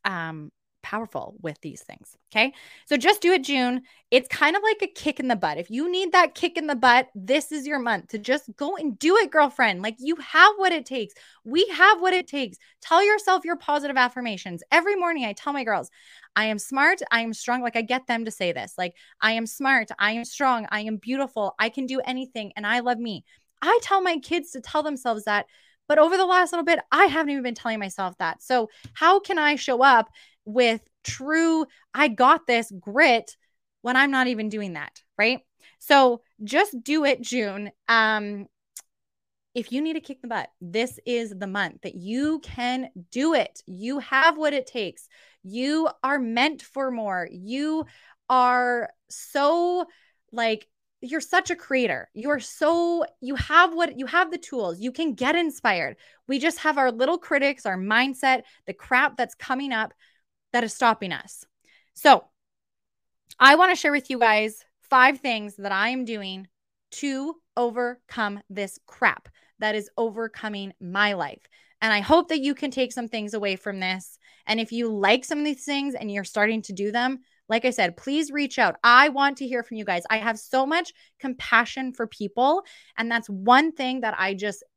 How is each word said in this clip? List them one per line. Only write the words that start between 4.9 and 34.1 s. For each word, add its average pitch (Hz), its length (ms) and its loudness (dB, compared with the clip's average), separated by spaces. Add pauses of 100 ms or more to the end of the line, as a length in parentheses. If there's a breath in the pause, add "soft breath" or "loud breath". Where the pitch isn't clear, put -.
in 262 80 -4
the 247 80 0
butt. 156 220 -4
If 170 120 -10
you 285 220 -4
need 370 220 -2
that 349 200 6
kick 339 220 -4
in 320 100 -4
the 294 120 -2
butt, 254 360 4
this 240 380 -2
is 285 160 -8
your 294 120 -4
month 233 300 -4
to 226 80 -10
just 240 380 -4
go 330 220 -6
and 285 200 -6
do 349 200 4
it, 427 120 2
girlfriend. 254 520 2
Like, 220 180 -6
you 285 160 -4
have 330 400 6
what 381 160 2
it 311 140 -4
takes. 240 280 -8 (300 soft breath)
We 320 300 0
have 370 260 6
what 359 140 2
it 359 120 0
takes. 254 320 -6 (220 soft breath)
Tell 349 240 4
yourself 403 400 2
your 330 140 -4
positive 285 400 -2
affirmations. 233 760 -2
Every 339 240 4
morning 339 300 -2
I 214 80 -6
tell - 180 -8
my 277 140 -4
girls, 202 260 -2 (460 loud breath)
"I 214 80 2
am 220 120 -2
smart. 285 440 0 (100)
I 226 80 2
am 226 140 -4
strong." 247 280 -4
Like, 240 140 -6
I 233 60 0
get 247 260 -4
them 226 160 -2
to 220 80 -8
say 175 220 -4
this. 123 240 -10
Like, 180 180 -6 (240 soft breath)
"I 220 140 2
am 226 120 -4
smart. 262 440 -2 (100)
I 208 140 0
am 233 100 -6
strong. 247 480 -2
I 214 100 -4
am 220 160 -6
beautiful. 240 640 -4
I 220 80 2
can 254 180 -6
do 262 200 -4
anything. 254 500 -8
And 208 100 -10
I 226 140 0
love 240 200 -2
me." 220 260 -8 (360 soft breath)
I 359 200 4
tell 392 200 0
my 349 180 -2
kids 339 320 -6
to 254 100 -12
tell 302 220 -4
themselves 247 420 -4
that. 208 220 -2 (420 soft breath)
But 302 100 6
over 330 160 6
the 381 100 2
last 359 280 2
little 339 120 -2
bit, 330 140 2 (140)
I 339 140 8
haven't 294 240 0
even 277 120 -4
been 240 120 -6
telling 220 240 -6
myself 190 400 -6
that. 165 220 -4
So 240 280 0 (240 loud breath)
how 359 260 4
can 392 180 -2
I 294 180 2
show 247 260 -2
up 247 280 6 (340 soft breath)
with 226 380 2 (220)
true, 320 600 0 (280 soft breath)
"I 294 140 4
got 254 400 4
this 233 320 0
grit," 240 560 2 (460)
when 247 160 0
I'm 277 140 4